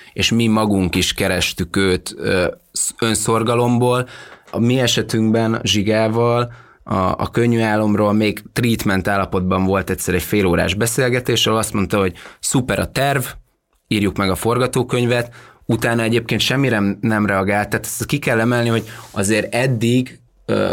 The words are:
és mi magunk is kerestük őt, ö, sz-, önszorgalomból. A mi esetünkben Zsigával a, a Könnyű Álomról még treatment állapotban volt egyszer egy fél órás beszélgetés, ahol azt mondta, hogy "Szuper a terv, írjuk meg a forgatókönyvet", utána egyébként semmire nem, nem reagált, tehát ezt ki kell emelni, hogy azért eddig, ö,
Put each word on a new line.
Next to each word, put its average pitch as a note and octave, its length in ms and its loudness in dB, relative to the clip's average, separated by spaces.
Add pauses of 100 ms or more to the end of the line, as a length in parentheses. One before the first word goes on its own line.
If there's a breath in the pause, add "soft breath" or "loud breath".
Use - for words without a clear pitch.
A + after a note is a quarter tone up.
(120 loud breath)
és - 200 0
mi A#2 140 4
magunk G#2 480 2
is F2+ 180 0
kerestük F2+ 640 -2
őt, F#2 420 0
ö, F2+ 280 0 (260)
sz-, - 280 -6
önszorgalomból. A#2+ 1080 2 (460 loud breath)
A G2 40 -4
mi B2 200 2
esetünkben A2+ 840 0
Zsigával A2 920 0 (300 loud breath)
a, - 140 -4
a F#2 360 -2
Könnyű A#2 280 2
Álomról G#2+ 520 2
még G#2+ 300 0 (100)
treatment G#2+ 560 0
állapotban F#2+ 560 0
volt F#2+ 260 0
egyszer F2+ 240 -2
egy F2 80 0
fél G#2 240 0
órás E2+ 280 2
beszélgetés, A#2+ 720 0
ahol A2 120 0
azt G#2+ 140 -4
mondta, G2+ 260 -2
hogy F#2+ 140 0 (280 loud breath)
"Szuper A#2+ 380 -2
a F#2 120 -2
terv, C3+ 340 0 (640)
írjuk G#2 280 0
meg G2 140 0
a F2+ 40 0
forgatókönyvet", A#2+ 1000 0 (340 loud breath)
utána A#2 360 0
egyébként A2+ 380 0
semmire B2+ 380 0
nem, G2+ 220 0
nem G#2+ 260 0
reagált, G2+ 420 0
tehát A2 180 -2
ezt - 200 -6
ki D3 120 -2
kell A#2+ 220 0
emelni, A#2+ 280 0
hogy A2+ 160 0 (260 loud breath)
azért G#2 440 0
eddig, B2 640 0 (280)
ö, G2+ 260 0